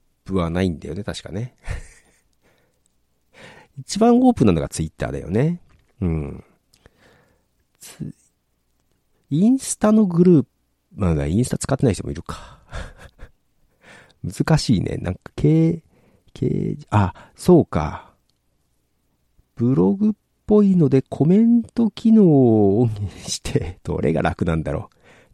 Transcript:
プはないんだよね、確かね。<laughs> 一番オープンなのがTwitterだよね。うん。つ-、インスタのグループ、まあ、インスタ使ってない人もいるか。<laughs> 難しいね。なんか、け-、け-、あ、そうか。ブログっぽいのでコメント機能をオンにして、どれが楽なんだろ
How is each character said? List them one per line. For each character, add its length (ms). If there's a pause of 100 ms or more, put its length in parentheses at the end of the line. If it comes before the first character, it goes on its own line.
(220)
プ 120
は 160
な 100
い 80
ん 100
だ 80
よ 60
ね、 100
確 200
か 80
ね。 240 (1000)
<laughs> 1200
一 180
番 240
オ 80
ー 40
プ 100
ン 40
な 60
の 80
が 80
Twitter 420
だ 80
よ 100
ね。 320 (380)
う 60
ん。 380 (1400)
つ-、 340 (1160)
イ 180
ン 80
ス 200
タ 140
の 140
グ 180
ル 180
ー 20
プ、 60 (460)
ま 140
あ、 160
イ 140
ン 40
ス 60
タ 80
使 160
っ 40
て 80
な 60
い 40
人 80
も 80
い 20
る 80
か。 400 (720)
<laughs> 880
難 360
し 180
い 40
ね。 200
な 100
ん 40
か、 60 (140)
け-、 480 (500)
け-、 440 (140)
あ、 440
そ 260
う 40
か。 480 (1400)
ブ 180
ロ 200
グ 180
っ 20 (320)
ぽ 160
い 140
の 120
で 140
コ 240
メ 140
ン 240
ト 260
機 220
能 140
を 560
オ 40
ン 80
に 160
し 320
て、 400
ど 180
れ 140
が 80
楽 240
な 100
ん 60
だ 100
ろ 200 (420)